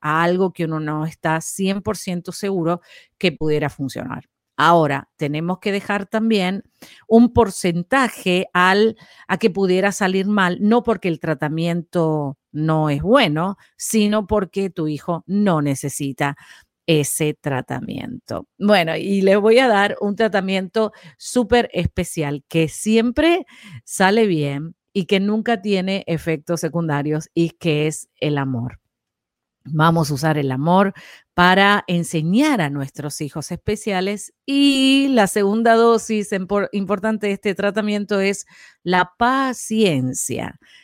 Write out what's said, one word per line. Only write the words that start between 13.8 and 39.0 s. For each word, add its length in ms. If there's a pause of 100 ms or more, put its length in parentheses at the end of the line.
porque 420
tu 180
hijo 400
no 340
necesita 760 (500)
ese 520
tratamiento. 1080 (100)
Bueno, 380
y 260
les 180
voy 200
a 80
dar 340
un 140
tratamiento 760 (260)
súper 560
especial 720
que 200
siempre 800 (380)
sale 440
bien 480 (180)
y 120
que 140
nunca 420
tiene 460
efectos 540
secundarios 720
y 180
que 360
es 220 (100)
el 180
amor. 420 (880)
Vamos 440
a 20
usar 240
el 140
amor 420 (400)
para 540
enseñar 760
a 80
nuestros 500
hijos 320
especiales 800 (140)
y 640
la 160
segunda 480
dosis 580
empor-, 400
importante 560
de 60
este 220
tratamiento 640
es 260 (380)
la 340